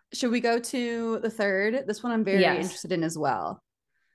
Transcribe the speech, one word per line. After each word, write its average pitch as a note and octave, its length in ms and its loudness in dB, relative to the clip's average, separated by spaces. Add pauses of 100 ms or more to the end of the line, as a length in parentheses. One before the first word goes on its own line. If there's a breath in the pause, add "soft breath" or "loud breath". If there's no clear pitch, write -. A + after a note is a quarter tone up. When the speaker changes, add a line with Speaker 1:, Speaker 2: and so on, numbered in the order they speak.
(140)
Speaker 1:
Should B3 160 0
we A#3+ 100 2
go A#3 180 2
to A#3 600 -4
the A3 100 -2
third? G#3+ 560 0
This G#3 160 -4
one B3 100 -2
I'm A3 120 2
very F#3+ 160 4
Speaker 2:
Yes. E3+ 240 4
Speaker 1:
interested F3+ 280 -8
in E3+ 120 2
as E3 140 -2
well. A2 440 -2 (520)